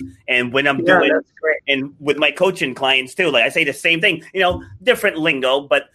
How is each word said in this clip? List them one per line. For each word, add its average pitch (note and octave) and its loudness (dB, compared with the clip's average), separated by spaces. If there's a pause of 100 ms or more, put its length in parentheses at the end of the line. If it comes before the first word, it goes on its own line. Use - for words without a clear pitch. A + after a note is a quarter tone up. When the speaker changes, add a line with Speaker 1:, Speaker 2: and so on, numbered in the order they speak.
(280)
Speaker 1:
And B2 0
when C#3 2
I'm C3+ 0
Speaker 2:
Yeah, F3+ 4
Speaker 1:
doing, - 2
Speaker 2:
that's - -4
great. D#3 0 (100)
Speaker 1:
and C#3 -2
with C#3+ -2
my D3+ 2
coaching E3+ -2
clients C3 -2
too, F3+ 0
like, A2+ 2
I C3 2
say E3 0
the C#3 -2
same E3 -2
thing, F#3 0 (120)
you F#3 0
know, F3+ 0 (200)
different G3+ 0
lingo, C#3 0
but C#3 -2